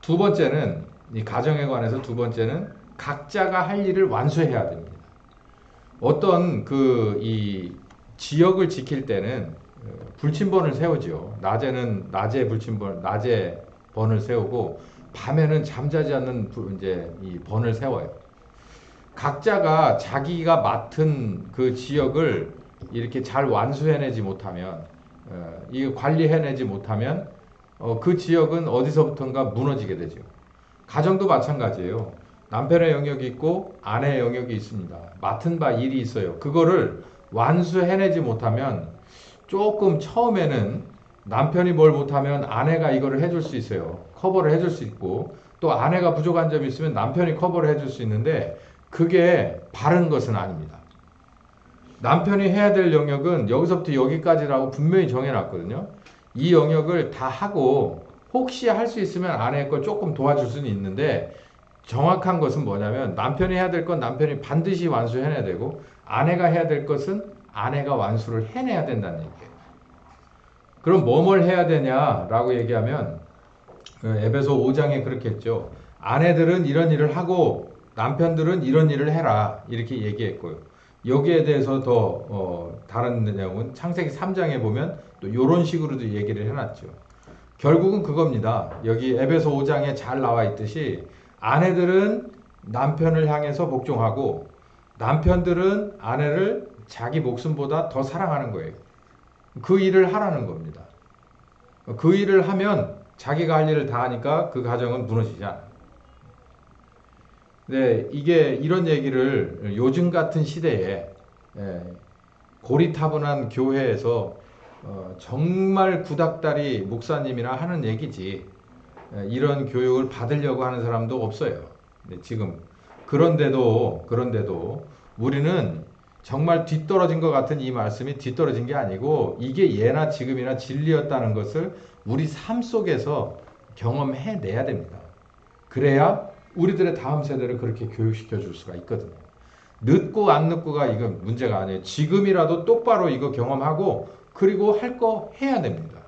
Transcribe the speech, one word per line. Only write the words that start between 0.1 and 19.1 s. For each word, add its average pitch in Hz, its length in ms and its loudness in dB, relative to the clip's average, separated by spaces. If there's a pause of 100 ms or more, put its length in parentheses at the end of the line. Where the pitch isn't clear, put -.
번째는, 147 640 2 (300)
이 110 100 -4
가정에 139 420 0
관해서 117 360 -2
두 117 140 -6
번째는 120 560 -2 (240)
각자가 180 720 -2
할 202 180 0
일을 185 220 4
완수해야 135 640 2
됩니다. - 220 -12 (1080)
어떤 165 640 2
그, 123 560 2
이 104 520 -4 (480)
지역을 180 480 4
지킬 131 380 -6
때는, 110 480 -4 (280)
어, - 360 -16
불침번을 170 560 0
세우죠. 120 680 -4
낮에는, 113 720 -2
낮에 110 360 0
불침번, 104 520 -4
낮에 104 640 -2 (320)
번을 110 260 0
세우고 113 580 -2 (360)
밤에는 151 500 0
잠자지 143 480 -2
않는 123 380 -4
불-, 98 240 -10
이제 90 360 -6 (120)
이 90 160 -10
번을 110 340 -2
세워요. 113 380 -4 (1040)